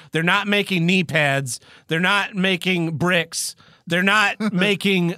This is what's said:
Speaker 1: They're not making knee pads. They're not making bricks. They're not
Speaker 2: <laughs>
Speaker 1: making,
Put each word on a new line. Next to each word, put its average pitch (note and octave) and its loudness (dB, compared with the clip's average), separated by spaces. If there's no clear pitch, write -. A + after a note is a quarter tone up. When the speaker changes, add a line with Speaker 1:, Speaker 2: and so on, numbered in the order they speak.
Speaker 1:
They're D#3+ -2
not G3 2
making F#3+ 0
knee F#3+ 2
pads. C#3 0
They're D#3+ -2
not G3 0
making F3+ -2
bricks. E3+ -2
They're E3+ 0
not G3+ 2
Speaker 2:
<laughs> G#3+ -2
Speaker 1:
making, F#3+ 0